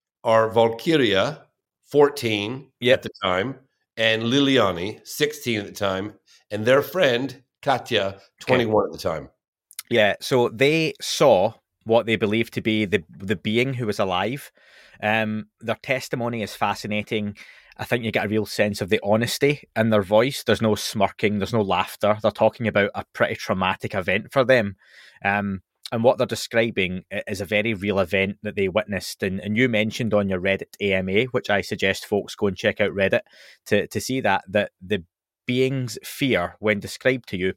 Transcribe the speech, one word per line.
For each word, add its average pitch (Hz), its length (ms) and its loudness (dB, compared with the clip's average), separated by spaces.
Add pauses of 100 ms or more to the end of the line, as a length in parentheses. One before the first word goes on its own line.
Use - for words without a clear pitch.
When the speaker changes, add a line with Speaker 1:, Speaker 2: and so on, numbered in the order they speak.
(240)
Speaker 1:
are 113 260 4
Valkyria, 117 960 2 (400)
fourteen 123 960 0
Speaker 2:
Yep. 120 180 6
Speaker 1:
at - 60 -6
the - 60 -8 (140)
time, 98 360 0 (360)
and 113 280 2
Liliane, 117 840 2
sixteen 147 540 -4
at 101 80 -8
the 95 40 -14
time, 98 420 -4 (360)
and 104 160 -4
their 131 160 4
friend, 139 640 -2 (180)
Katya, 123 460 0
Speaker 2:
Okay. 98 120 -8 (200)
Speaker 1:
twenty-one 110 460 2
at - 60 -8
the - 60 -14
time. 80 320 -6 (600)
Speaker 2:
Yeah, 107 280 4
so 120 300 0
they 147 500 0
saw 113 540 4 (300)
what 113 240 2
they 113 80 2
believed 110 400 0
to - 60 -4
be 110 240 0
the, 92 180 -2 (120)
the 95 200 -4
being 117 400 -2
who 123 100 -6
was 104 140 -4
alive. 101 520 -2 (520)
Um, 107 460 -2 (100)
their 113 240 -4
testimony 120 580 -4
is - 140 -8
fascinating. 104 840 -4 (400)
I 107 60 -8
think 120 200 -2
you 113 80 -2
get 113 140 -2
a 104 40 -2
real 107 180 0
sense 104 340 -2
of 95 80 -6
the 107 140 2
honesty 117 720 0
in 113 140 2
their 107 120 4
voice. 107 420 2
There's 110 180 2
no 110 120 4
smirking, 104 640 -2
there's 98 160 -4
no 113 80 2
laughter. 95 600 0
They're 107 100 2
talking - 360 0
about 101 280 2
a 95 180 -8
pretty 92 220 0
traumatic 95 580 -2
event 95 380 -2
for 135 140 2
them. 110 320 2 (460)
Um, 98 380 0 (300)
and 117 120 -2
what 123 140 4
they're 123 80 2
describing 104 840 -2
i-, 101 160 -6
is 98 140 -6
a 98 40 -6
very 104 280 0
real 98 260 0
event 98 420 0
that 101 140 -8
they 98 140 0
witnessed. 95 520 -4
And, 95 200 -2
and 104 160 -4
you 127 100 4
mentioned 110 460 -2
on 101 160 2
your 92 100 -2
Reddit 98 400 -2
A 98 140 0
M 95 160 0
A, 104 160 2
which - 240 -4
I 101 120 2
suggest 98 440 -2
folks - 280 -4
go 104 140 -2
and 92 100 -2
check 104 220 0
out 98 120 2
Reddit 98 300 2 (440)
to, 101 220 2
to - 120 -4
see 127 220 -4
that, 98 260 0
that 98 240 -2 (100)
the 92 220 -4 (420)
being's 127 580 -2
fear, 95 560 -2
when 104 200 0
described 127 500 -2
to 98 80 -6
you, 92 200 0